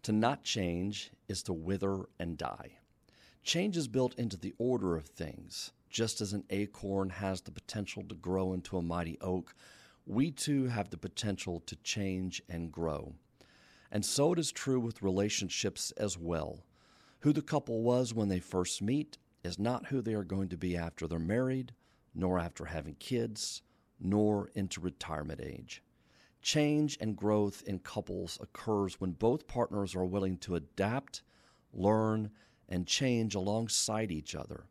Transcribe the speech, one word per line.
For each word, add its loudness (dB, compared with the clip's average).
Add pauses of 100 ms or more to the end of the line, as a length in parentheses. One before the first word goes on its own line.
To -2
not 4
change -2 (160)
is -4
to -2
wither 0 (160)
and -4
die. -8 (640)
Change 0
is 2
built 2
into -2
the -6
order 4
of -4
things. -10 (180)
Just 0
as -2
an -4
acorn 0
has -2
the -16
potential -8
to -10
grow 0
into -4
a 0
mighty -2
oak, -2 (500)
we 2
too 0
have -2
the -8
potential -4
to -10
change -2
and -6
grow. -2 (760)
And 0
so 4
it 2
is 0
true 2
with -2
relationships 0
as 0
well. -4 (580)
Who 6
the 2
couple 0
was 4
when 2
they 4
first 0
meet 0 (260)
is -4
not 0
who 0
they 0
are 0
going -2
to -4
be 0
after -4
they're -2
married, 0 (400)
nor 2
after -4
having -6
kids, -4 (360)
nor 4
into -4
retirement -6
age. -12 (600)
Change 4
and 0
growth 4
in -2
couples -6
occurs 0
when 0
both 2
partners 0
are 0
willing 0
to -2
adapt, -2 (520)
learn, 4 (380)
and 0
change 2
alongside 0
each -4
other. -10